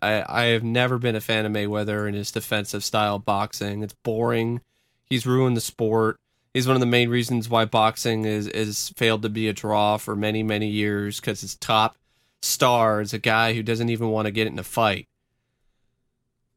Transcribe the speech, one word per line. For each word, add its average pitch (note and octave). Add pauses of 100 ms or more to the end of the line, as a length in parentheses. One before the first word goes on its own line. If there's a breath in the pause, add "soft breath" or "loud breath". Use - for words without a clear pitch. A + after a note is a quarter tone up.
I, G#2+
I A#2
have A#2
never B2
been A#2+
a G#2+
fan A2
of G#2+
Mayweather G#2
and G2+
his G2+
defensive G#2
style G#2
boxing. G2+
It's G#2
boring. A#2 (480)
He's B2
ruined B2+
the A2+
sport. A2 (340)
He's B2+
one C3
of B2+
the B2
main A#2+
reasons A#2+
why A#2
boxing A2
is, G#2+
is G#2
failed A2+
to A2+
be A2
a G#2+
draw G#2
for G#2
many, G#2+
many G#2+
years, G#2
'cause G#2+
his G2
top A2 (460)
star A2+
is G#2
a A2
guy A2+
who A#2
doesn't A#2
even A2+
wanna G#2+
get A2
in D2+
a F2+
fight. G#2+ (1500)